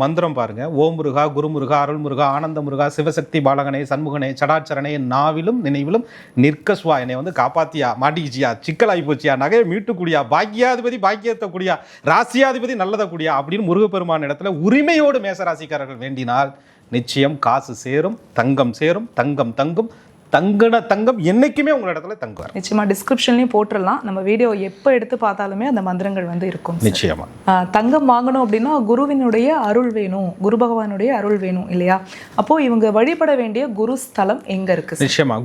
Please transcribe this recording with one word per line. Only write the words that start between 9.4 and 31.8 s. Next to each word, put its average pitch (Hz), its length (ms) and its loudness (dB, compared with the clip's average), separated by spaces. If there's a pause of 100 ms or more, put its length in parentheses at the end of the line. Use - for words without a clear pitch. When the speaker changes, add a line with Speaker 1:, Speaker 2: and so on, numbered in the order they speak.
Speaker 1:
நகையை 214 300 4
மீட்டுக்கூடியா, 175 480 -2 (140)
பாக்கியாதிபதி 240 720 0
பாக்கியத்தை 214 480 -4
கூடியா, 180 200 0 (360)
ராசியாதிபதி 247 720 2
நல்லதை 208 300 -2
கூடியா 156 280 -2
அப்படின்னு 175 280 -2
முருகப்பெருமான் 175 600 2
இடத்துல 175 260 -4 (120)
உரிமையோடு 285 600 4
மேசராசிக்காரர்கள் 151 800 -6
வேண்டினால் 131 440 0 (440)
நிச்சயம் 139 400 0 (100)
காசு 131 360 0
சேரும், 156 340 -2 (220)
தங்கம் 127 420 2
சேரும், 175 260 0 (140)
தங்கம் 135 400 0
தங்கும், 170 320 -2 (440)
தங்குன 208 440 4 (140)
தங்கம் 220 260 2 (120)
என்னைக்குமே 285 460 4
உங்க 190 160 -2
இடத்துல 165 300 -8
தங்குவார். 107 340 -12
Speaker 2:
நிச்சயமா 208 360 0
டிஸ்கிரிப்ஷன்லயும் 247 600 2
போட்டுடலாம். 208 540 0
நம்ம 190 220 -4
வீடியோ 226 200 4 (200)
எப்ப 269 280 0
எடுத்து 233 280 -2
பார்த்தாலுமே 202 480 -2
அந்த 202 160 0
மந்திரங்கள் 185 420 -2
வந்து 175 220 -4
இருக்கும் 170 260 -6
சார். 110 100 2
Speaker 1:
நிச்சயமா. 80 380 -2 (240)
Speaker 2:
ஆ, 185 40 6 (220)
தங்கம் 262 360 4
வாங்கணும் 254 320 2
அப்படின்னா 226 280 0 (160)
குருவினுடைய 254 640 2 (180)
அருள் 240 300 2
வேணும், 190 320 -2 (160)
குரு 220 160 2
பகவானுடைய 220 560 0
அருள் 208 260 0
வேணும் 185 300 -4
இல்லையா? 180 240 2 (440)